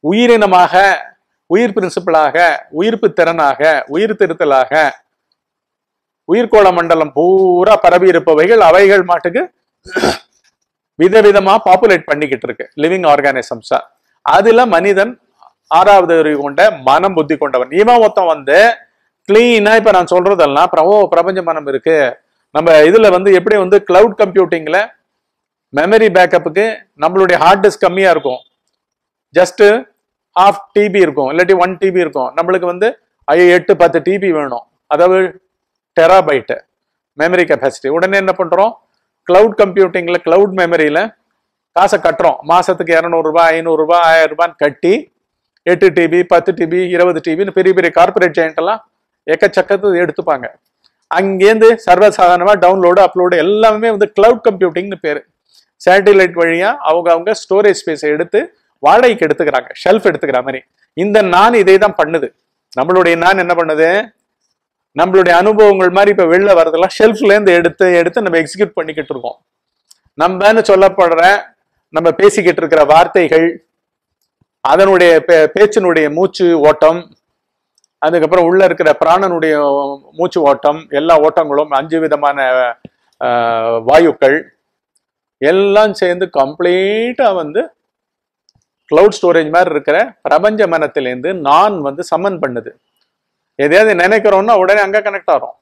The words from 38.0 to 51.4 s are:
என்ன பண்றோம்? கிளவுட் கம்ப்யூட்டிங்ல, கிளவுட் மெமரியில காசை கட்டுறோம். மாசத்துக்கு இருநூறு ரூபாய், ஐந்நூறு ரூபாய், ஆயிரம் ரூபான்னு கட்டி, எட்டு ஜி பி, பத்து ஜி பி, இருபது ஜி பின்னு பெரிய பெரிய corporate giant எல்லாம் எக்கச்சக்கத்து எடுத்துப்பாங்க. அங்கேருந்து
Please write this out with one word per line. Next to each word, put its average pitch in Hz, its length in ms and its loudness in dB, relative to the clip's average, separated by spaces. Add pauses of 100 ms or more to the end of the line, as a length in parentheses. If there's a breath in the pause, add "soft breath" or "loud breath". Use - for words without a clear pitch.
என்ன 190 220 -2
பண்றோம்? 190 340 -2 (560)
கிளவுட் 202 340 2
கம்ப்யூட்டிங்ல, 180 600 -2
கிளவுட் 190 360 0
மெமரியில 160 400 0 (720)
காசை 196 260 0
கட்டுறோம். 160 380 -2 (120)
மாசத்துக்கு 170 500 0
இருநூறு 165 240 -2
ரூபாய், 160 320 0
ஐந்நூறு 165 280 -4
ரூபாய், 170 200 0
ஆயிரம் 160 360 2
ரூபான்னு 170 180 -4
கட்டி, 170 560 -4 (500)
எட்டு 175 300 2
ஜி 170 160 0
பி, 175 160 0
பத்து 180 300 0
ஜி 170 120 -4
பி, 180 220 -4
இருபது 175 320 0
ஜி 160 120 -6
பின்னு 190 180 -4
பெரிய 185 240 0
பெரிய 175 180 0
corporate 180 460 0
giant 160 180 -4
எல்லாம் 196 340 -6 (400)
எக்கச்சக்கத்து 196 580 -2 (140)
எடுத்துப்பாங்க. 151 440 -4 (680)
அங்கேருந்து 196 540 2 (180)